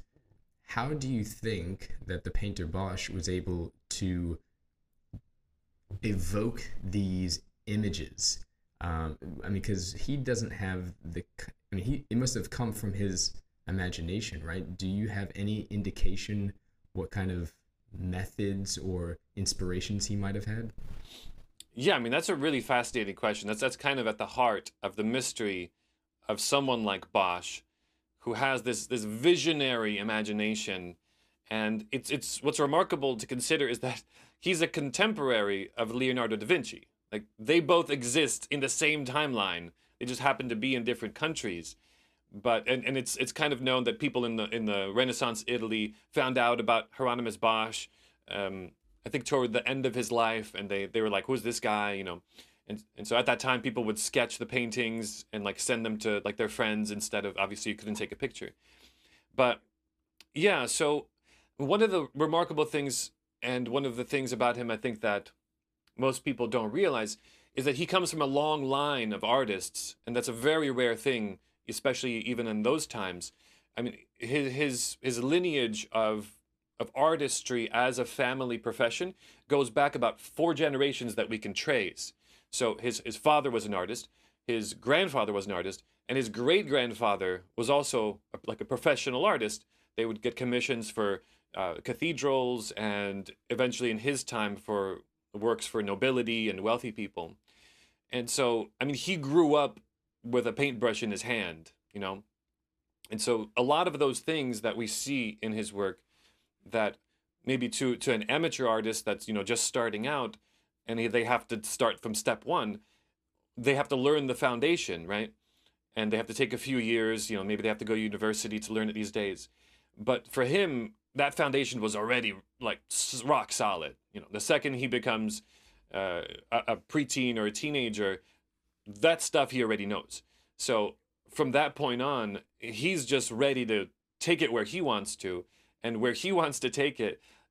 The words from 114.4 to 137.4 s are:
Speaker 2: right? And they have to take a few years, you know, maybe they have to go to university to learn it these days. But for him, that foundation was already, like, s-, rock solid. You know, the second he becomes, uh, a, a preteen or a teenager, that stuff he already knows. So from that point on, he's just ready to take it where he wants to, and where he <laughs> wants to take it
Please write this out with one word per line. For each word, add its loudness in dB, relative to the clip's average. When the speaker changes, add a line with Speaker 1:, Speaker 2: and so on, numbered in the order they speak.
Speaker 2:
right? -4
And 0
they 2
have -2
to -8
take 2
a -4
few -2
years, 0
you -2
know, -4
maybe -2
they 2
have 0
to -8
go 0
to 0
university -2
to -8
learn 0
it -6
these -4
days. -4
But 0
for 2
him, 0
that 2
foundation 2
was 0
already, 0
like, -4
s-, -2
rock 2
solid. 0
You -10
know, -20
the -4
second 2
he -2
becomes, 0
uh, -2
a, 2
a 0
preteen 0
or 2
a 0
teenager, -2
that 4
stuff 2
he 0
already 2
knows. -6
So 2
from 2
that 4
point 0
on, -2
he's -2
just 2
ready 2
to 0
take 2
it 2
where 2
he -6
wants -2
to, -6
and -2
where 2
he -2
<laughs> 4
wants 0
to 2
take 0
it 0